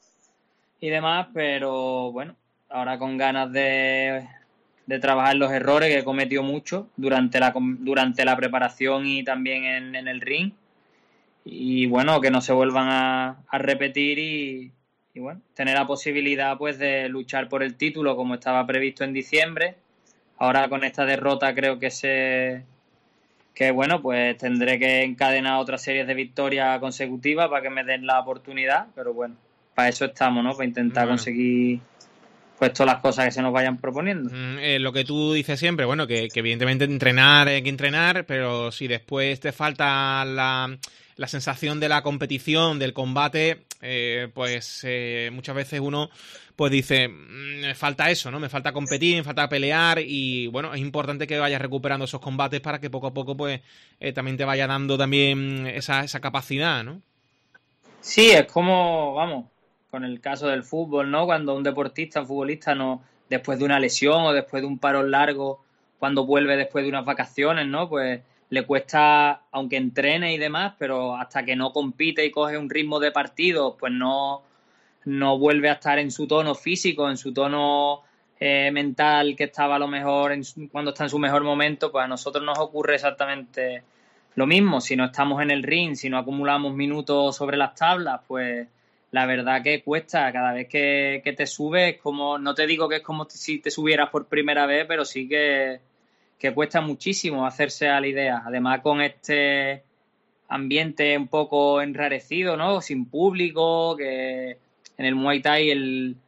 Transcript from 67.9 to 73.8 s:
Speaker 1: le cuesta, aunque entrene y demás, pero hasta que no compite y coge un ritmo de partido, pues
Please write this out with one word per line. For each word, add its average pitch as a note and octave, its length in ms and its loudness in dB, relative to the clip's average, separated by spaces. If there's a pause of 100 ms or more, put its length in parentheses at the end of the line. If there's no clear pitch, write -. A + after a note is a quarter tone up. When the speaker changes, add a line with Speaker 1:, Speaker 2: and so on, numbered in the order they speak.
Speaker 1:
le C3 160 0
cuesta, D3 760 4 (100)
aunque C3+ 260 -4
entrene C#3+ 560 0
y D#3 40 -2
demás, D#3 400 -2
pero B2+ 380 -4
hasta B2+ 300 -6
que C3 100 -2
no C3 160 -2
compite D3+ 540 -2
y D3 60 0
coge D3+ 260 0
un C#3+ 120 -6
ritmo D3+ 300 -2
de D3 120 2
partido, D3 680 0
pues B2+ 140 -2